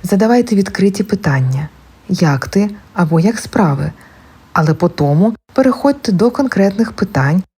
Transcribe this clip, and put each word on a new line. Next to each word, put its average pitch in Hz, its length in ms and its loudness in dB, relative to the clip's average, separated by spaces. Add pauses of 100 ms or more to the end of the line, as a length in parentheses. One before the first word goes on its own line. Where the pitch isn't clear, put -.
задавайте 226 520 2
відкриті 196 480 0
питання. 139 680 -2 (400)
«Як 156 380 0
ти?» 202 220 0 (240)
або 165 260 0
«Як 220 200 0
справи?». 151 520 -2 (600)
Але 156 200 2
по 170 160 0
тому 170 460 0 (180)
переходьте 262 580 0
до 202 200 2
конкретних 226 600 0
питань 165 520 -2 (140)